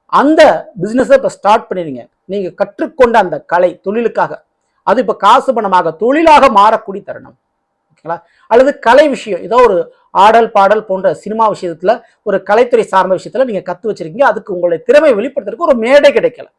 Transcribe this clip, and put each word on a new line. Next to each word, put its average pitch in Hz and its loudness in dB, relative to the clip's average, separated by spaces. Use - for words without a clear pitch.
அந்த 294 2
பிசினஸை 254 0
இப்ப 294 -4
ஸ்டார்ட் 220 0
பண்ணிடுங்க. 156 -10
நீங்க 190 -6
கற்றுக்கொண்ட 233 -2
அந்த 165 -8
கலை 180 2
தொழிலுக்காக, 208 -4
அது 220 0
இப்ப 202 -4
காசு 262 2
பணமாக 185 -2
தொழிலாக 294 4
மாறக்கூடிய 208 0
தருணம். 127 -18
ஓகேங்களா? 165 -10
அல்லது 262 2
கலை 269 6
விஷயம், 185 -10
ஏதோ 214 -2
ஒரு 190 2
ஆடல், 226 4
பாடல் 208 2
போன்ற 190 -2
சினிமா 220 -4
விஷயத்துல, 175 -4
ஒரு 196 -2
கலைத்துறை 233 0
சார்ந்த 185 0
விஷயத்துல 226 -4
நீங்க 190 -6
கத்து 180 -8
வச்சிருக்கீங்க, 190 -4
அதுக்கு 202 -8
உங்களுடைய 170 -4
திறமை 294 2
வெளிப்படுத்துறதுக்கு 254 -6
ஒரு 262 2
மேடை 285 4
கிடைக்கல. - -4